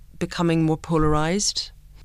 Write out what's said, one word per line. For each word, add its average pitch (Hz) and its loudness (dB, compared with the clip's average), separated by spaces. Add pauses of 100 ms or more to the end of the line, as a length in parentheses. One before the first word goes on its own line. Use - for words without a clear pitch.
(180)
becoming 170 0
more 156 2
polarised, 156 0 (340)